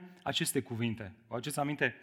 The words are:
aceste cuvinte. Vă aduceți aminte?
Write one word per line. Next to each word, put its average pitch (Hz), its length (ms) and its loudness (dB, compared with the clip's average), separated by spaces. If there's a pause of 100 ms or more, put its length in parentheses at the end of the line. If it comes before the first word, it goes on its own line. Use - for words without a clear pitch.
(240)
aceste 143 380 2
cuvinte. 113 540 -2 (120)
Vă - 60 -10
aduceți 131 260 -2
aminte? 143 440 2